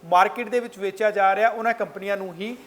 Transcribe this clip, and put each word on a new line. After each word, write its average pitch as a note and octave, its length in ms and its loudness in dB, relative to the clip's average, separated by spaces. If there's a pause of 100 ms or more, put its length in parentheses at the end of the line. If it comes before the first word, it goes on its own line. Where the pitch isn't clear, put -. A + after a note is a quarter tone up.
ਮਾਰਕੀਟ G3+ 440 2
ਦੇ A#3+ 120 0
ਵਿੱਚ A#3 180 -12
ਵੇਚਿਆ G3 320 0
ਜਾ G3 260 2
ਰਿਹਾ, A3 120 4
ਉਹਨਾਂ A3+ 260 -2
ਕੰਪਨੀਆਂ G3 420 -4
ਨੂੰ F#3+ 180 -8
ਹੀ G#3+ 220 -8 (100)